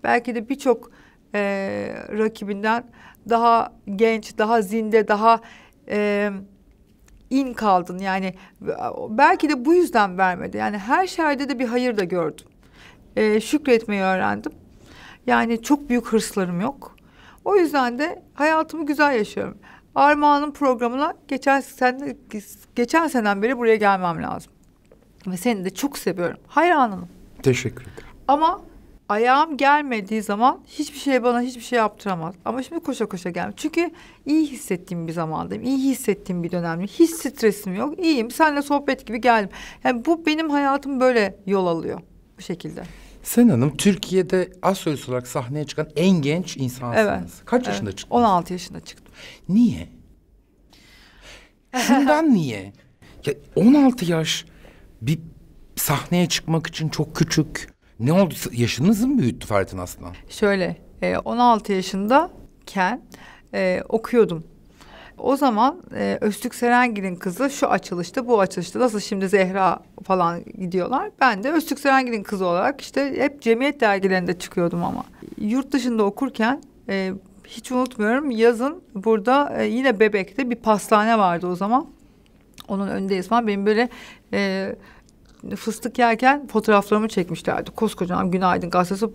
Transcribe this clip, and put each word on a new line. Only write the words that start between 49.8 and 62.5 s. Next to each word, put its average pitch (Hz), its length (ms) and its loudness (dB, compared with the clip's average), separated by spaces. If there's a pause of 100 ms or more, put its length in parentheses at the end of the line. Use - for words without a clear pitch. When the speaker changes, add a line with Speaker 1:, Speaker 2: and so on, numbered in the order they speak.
Speaker 1:
<laughs> 254 40 -6
Speaker 2:
Şundan 277 580 4
niye? 107 380 -2 (540)
Ya, 147 80 -2 (220)
on 226 180 8
altı 269 300 4
yaş 165 400 -2 (580)
bir 156 160 0 (580)
sahneye 175 520 0
çıkmak 160 380 -2
için 160 220 -6
çok - 280 -6
küçük. - 580 -2 (260)
Ne 131 120 2
oldu? 180 220 4 (180)
Yaşınızı 170 560 2
mı 277 100 2
büyüttü 123 280 0
Fahrettin 98 320 0
Aslan? 87 340 -12 (160)
Speaker 1:
Şöyle, 190 480 0 (260)
e, 180 160 0
on 226 200 -4
altı 233 340 4
yaşındayken, 208 1300 -2 (520)